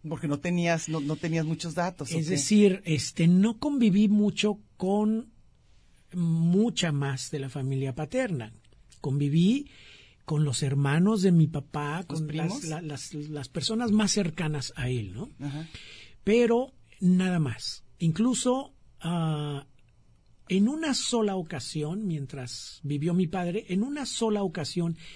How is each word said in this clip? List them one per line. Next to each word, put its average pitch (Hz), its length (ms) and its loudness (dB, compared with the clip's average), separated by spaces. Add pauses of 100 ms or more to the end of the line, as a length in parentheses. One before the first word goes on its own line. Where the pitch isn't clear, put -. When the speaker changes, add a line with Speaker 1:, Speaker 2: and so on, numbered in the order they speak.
Speaker 1:
Porque 156 200 -6
no 143 100 -2
tenías, 170 500 0
no, 156 120 -2
no 147 160 -4
tenías 160 280 -2
muchos 160 300 -4
datos, 175 380 -4
¿o 165 60 -2
Speaker 2:
Es 160 60 0
Speaker 1:
qué? 156 80 -4
Speaker 2:
decir, 202 540 6
este, 165 420 2
no 196 300 6
conviví 220 500 4
mucho 208 520 2 (160)
con 214 540 0 (840)
mucha 175 800 2
más 139 380 -2
de 151 100 -6
la 135 100 -8
familia 135 440 -4
paterna. 156 600 -4 (460)
Conviví 156 680 2 (560)
con 151 200 0
los 143 180 -2
hermanos 147 600 2
de 190 100 6
mi 165 160 8
papá, 147 500 -6
Speaker 1:
¿Los 185 80 -8 (160)
Speaker 2:
con 151 140 -6
las, 165 100 -2
Speaker 1:
primos? 226 180 -6
Speaker 2:
la, 156 180 -6
las, 147 320 -10
las 147 340 -10
personas 220 440 -2
más 214 200 2
cercanas 160 640 -2
a 127 120 -4
él, 110 240 -4
¿no? 190 180 -10 (100)
Speaker 1:
Ajá. 147 280 -8 (560)
Speaker 2:
Pero 233 480 4 (280)
nada 185 380 4
más. - 460 -4 (140)
Incluso, 247 760 0 (260)
ah, 151 680 -4 (840)
en 196 200 4
una 311 260 -2
sola 214 420 0
ocasión, 165 680 -6
mientras 139 760 -8
vivió 147 320 -2
mi 185 140 2
padre, 180 400 -4
en 185 160 0
una 285 220 -4
sola 214 360 -2
ocasión, 170 540 -4 (200)